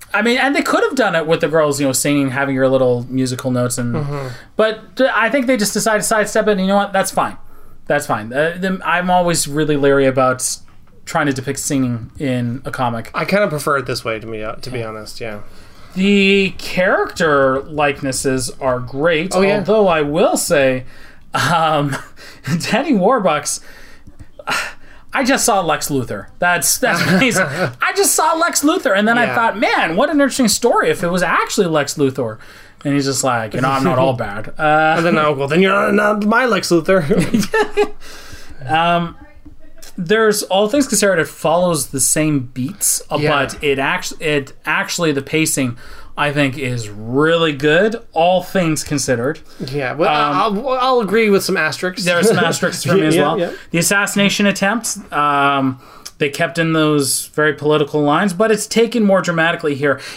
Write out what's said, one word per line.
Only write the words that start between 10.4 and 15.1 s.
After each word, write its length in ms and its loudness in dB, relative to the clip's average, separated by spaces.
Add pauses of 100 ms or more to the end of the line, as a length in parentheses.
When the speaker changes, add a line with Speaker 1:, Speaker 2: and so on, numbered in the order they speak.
Speaker 1:
s-, 200 -6 (440)
trying 220 -2
to 60 0
depict 260 -6
singing 600 -4
in 460 -4
a 60 -6
comic. 420 -4
Speaker 2:
I 100 -4
kind 220 0
of 40 -2
prefer 280 -2
it 80 -4
this 180 -6
way, 160 -4
to 80 -14
me, 160 -8
uh, 120 -8
to 140 -12
be 100 -6
Speaker 1:
Yeah. 100 -6
Speaker 2:
honest, 320 -12